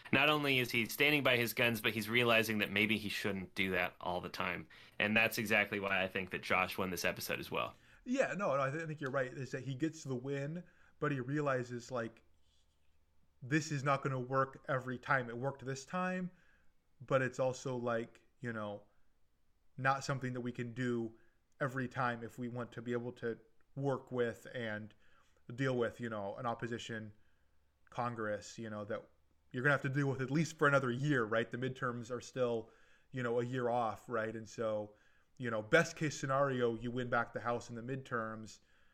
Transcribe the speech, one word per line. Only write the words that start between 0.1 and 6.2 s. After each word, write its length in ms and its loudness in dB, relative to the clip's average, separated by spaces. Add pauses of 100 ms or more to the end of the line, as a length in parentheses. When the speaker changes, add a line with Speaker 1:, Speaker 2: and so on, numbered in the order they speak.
Speaker 1:
not 180 6
only 300 4
is 100 2
he 160 2
standing 380 4
by 140 6
his 160 2
guns, 280 4
but 100 2
he's 180 -2
realizing 500 6
that 120 2
maybe 260 4
he 120 -4
shouldn't 460 -2
do 160 0
that 280 0
all 220 -2
the 80 -8
time. 360 -4 (340)
And 160 4
that's 220 4
exactly 420 2
why 240 0
I 40 0
think 240 -4